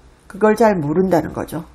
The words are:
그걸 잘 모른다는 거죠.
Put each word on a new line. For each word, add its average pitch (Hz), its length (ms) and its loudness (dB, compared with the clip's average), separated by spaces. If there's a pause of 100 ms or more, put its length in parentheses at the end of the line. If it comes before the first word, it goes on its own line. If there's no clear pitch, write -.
(280)
그걸 214 280 0
잘 214 200 4
모른다는 170 580 0
거죠. 139 300 -8 (120)